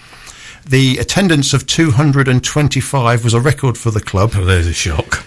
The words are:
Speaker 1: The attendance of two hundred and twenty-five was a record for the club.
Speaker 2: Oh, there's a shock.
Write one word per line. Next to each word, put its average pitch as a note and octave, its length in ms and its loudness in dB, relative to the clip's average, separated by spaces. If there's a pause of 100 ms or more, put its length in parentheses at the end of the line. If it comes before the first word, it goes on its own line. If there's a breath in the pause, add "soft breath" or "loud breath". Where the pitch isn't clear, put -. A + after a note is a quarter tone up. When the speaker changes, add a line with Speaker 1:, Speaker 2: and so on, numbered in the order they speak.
(680 loud breath)
Speaker 1:
The C3 320 2
attendance D#3+ 540 0
of C3+ 140 0
two E3 260 0
hundred C#3 340 2
and B2+ 160 2
twenty-five B2+ 800 0
was A#2 120 0
a A#2 60 2
record C3 360 0
for - 140 -4
the G#2+ 100 -2
club. G2+ 340 0
Speaker 2:
Oh, G2 120 -2
there's F2+ 200 2
a E2 60 -2
shock. - 540 -4